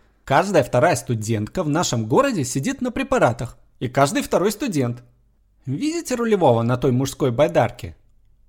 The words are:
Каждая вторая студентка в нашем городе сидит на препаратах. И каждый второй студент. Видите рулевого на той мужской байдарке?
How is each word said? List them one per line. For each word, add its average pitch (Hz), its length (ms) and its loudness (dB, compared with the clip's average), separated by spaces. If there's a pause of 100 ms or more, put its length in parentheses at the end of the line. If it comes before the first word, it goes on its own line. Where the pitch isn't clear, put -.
(240)
Каждая 170 400 4
вторая 139 320 2
студентка 110 640 -4
в 151 80 -4
нашем 143 380 -2
городе 202 360 2
сидит 160 380 -4
на 247 100 -4
препаратах. 196 640 0 (220)
И 123 80 -4
каждый 143 360 0
второй 196 280 0
студент. 139 520 -4 (600)
Видите 262 500 -4
рулевого 180 480 2
на 123 140 0
той 135 140 0
мужской 135 400 0
байдарке? 147 640 0 (540)